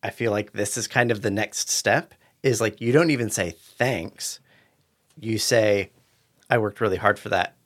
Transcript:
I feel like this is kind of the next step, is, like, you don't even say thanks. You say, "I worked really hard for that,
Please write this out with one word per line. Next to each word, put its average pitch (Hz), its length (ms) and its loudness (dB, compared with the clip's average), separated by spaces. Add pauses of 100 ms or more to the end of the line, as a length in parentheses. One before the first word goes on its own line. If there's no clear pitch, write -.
I 101 80 -6
feel 117 200 -2
like 104 220 -2
this 101 240 -4
is 113 100 -4
kind 120 240 0
of 104 120 -2
the 107 80 0
next - 400 -4
step, 131 420 0 (300)
is, 120 180 2
like, 107 220 -2
you 117 100 0
don't 160 180 4
even 120 200 0
say 92 200 -2
thanks. - 880 -6 (800)
You 110 200 -4
say, 104 520 2 (600)
"I 123 80 4
worked 107 240 -2
really 98 160 0
hard 101 200 2
for 104 120 -8
that, 92 360 0